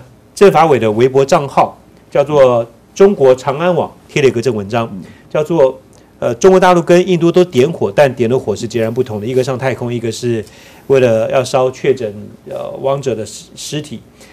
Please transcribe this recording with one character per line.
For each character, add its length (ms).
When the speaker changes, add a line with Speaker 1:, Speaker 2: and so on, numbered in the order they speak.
Speaker 1:
政 160
法 160
委 120
的 140
微 160
博 160
账 240
号 300
叫 120
做 440
中 200
国 200
长 240
安 160
网 160
贴 120
了 80
一 20
个 120
这 80
文 180
章， 240
Speaker 2:
嗯。 100
Speaker 1:
叫 120
做， 380
呃， 160
中 160
国 100
大 120
陆 100
跟 260
印 100
度 120
都 140
点 260
火， 240
但 180
点 160
的 100
火 160
是 140
截 140
然 100
不 100
同 180
的， 60
一 60
个 100
上 140
太 180
空， 180
一 60
个 140
是 320
为 120
了 300
要 120
烧 280
确 240
诊， 180
呃， 200
亡 180
者 140
的 100
尸， 200
尸 260
体。 200